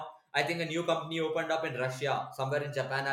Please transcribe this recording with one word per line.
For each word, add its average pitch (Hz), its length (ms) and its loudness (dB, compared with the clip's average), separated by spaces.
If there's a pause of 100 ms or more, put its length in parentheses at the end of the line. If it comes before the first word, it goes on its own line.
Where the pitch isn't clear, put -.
(320)
I 147 120 4
think 170 160 0
a 170 40 0
new 160 200 0
company 160 360 0
opened 156 360 0
up 160 80 0
in 147 160 -2
Russia, 131 560 0
somewhere 139 260 0
in 143 100 -6
Japan 135 400 0